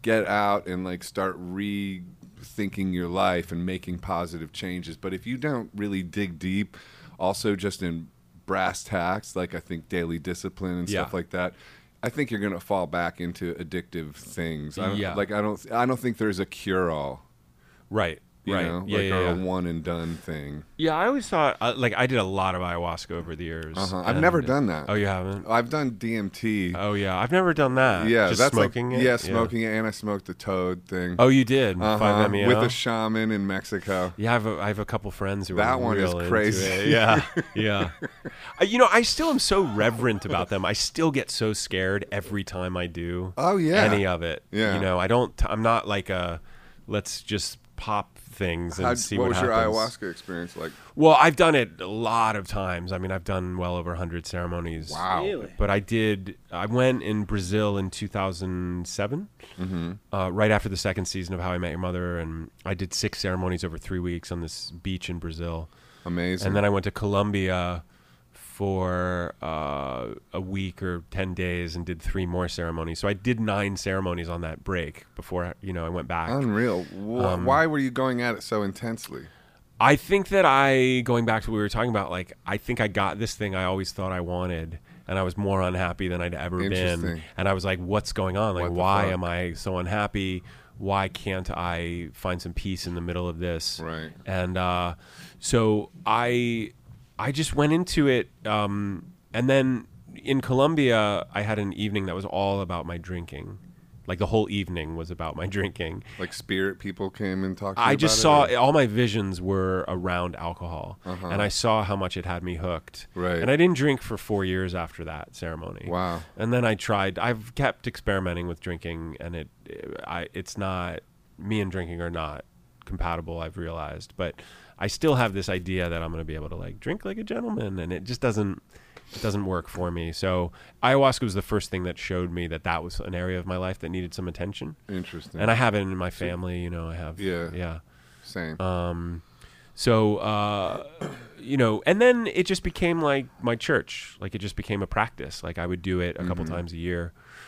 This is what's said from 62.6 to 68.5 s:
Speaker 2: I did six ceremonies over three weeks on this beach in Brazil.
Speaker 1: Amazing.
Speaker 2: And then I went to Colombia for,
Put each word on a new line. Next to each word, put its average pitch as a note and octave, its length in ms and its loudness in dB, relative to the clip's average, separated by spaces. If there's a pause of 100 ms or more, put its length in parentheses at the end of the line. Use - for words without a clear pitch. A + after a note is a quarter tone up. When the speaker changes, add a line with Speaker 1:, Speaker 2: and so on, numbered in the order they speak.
Speaker 2:
I F#2+ 80 -2
did F#2 220 -4
six - 240 -4
ceremonies F#2 440 -2
over E2 140 -6
three F#2 240 -6
weeks F2 320 -4
on E2+ 80 -4
this - 300 -8
beach F2+ 400 -6
in F2 80 -6
Brazil. E2 500 -6 (380)
Speaker 1:
Amazing. F2+ 400 0
Speaker 2:
And F#2+ 100 2
then G2+ 80 4
I G2+ 60 6
went G2 140 2
to G2+ 60 0
Colombia F#2+ 920 0 (480)
for, F2+ 1080 -2